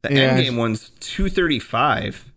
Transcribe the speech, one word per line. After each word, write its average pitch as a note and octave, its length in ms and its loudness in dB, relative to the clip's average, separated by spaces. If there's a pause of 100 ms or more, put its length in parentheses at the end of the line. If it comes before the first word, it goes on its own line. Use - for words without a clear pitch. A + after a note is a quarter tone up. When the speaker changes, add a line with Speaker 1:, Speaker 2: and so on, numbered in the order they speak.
Speaker 1:
The A#2+ 120 -4
Speaker 2:
Yeah. C3 220 4
Speaker 1:
Endgame B2+ 200 0
one's A2+ 420 -2
two - 300 -2
thirty-five. C3+ 1080 -2